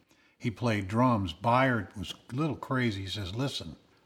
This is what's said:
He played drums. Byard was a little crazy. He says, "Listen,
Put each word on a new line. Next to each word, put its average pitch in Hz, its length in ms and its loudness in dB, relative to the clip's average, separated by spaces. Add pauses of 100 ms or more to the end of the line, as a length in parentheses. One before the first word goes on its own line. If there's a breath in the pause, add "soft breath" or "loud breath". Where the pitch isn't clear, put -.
(380 soft breath)
He 123 120 -2
played 104 380 0
drums. 110 460 4
Byard 117 640 2
was 95 200 -10 (160)
a 120 40 -8
little 147 200 -2
crazy. 120 460 -2
He 95 60 -8
says, 92 280 -8
"Listen, 117 400 -6 (300 soft breath)